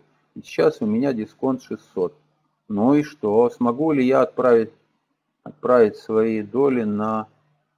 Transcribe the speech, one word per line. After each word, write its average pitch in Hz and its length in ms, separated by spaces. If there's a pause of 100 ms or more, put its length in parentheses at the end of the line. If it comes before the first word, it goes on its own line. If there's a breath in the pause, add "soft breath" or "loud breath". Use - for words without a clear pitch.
(340)
И - 80
сейчас - 380
у 117 60
меня 123 260
дисконт 123 500
шестьсот. - 520 (540)
Ну 110 260
и 147 80
что? 117 480
Смогу 123 420
ли 135 120
я 131 180
отправить, 120 500 (720)
отправить 117 520
свои 110 460
доли 123 420
на 107 420 (520)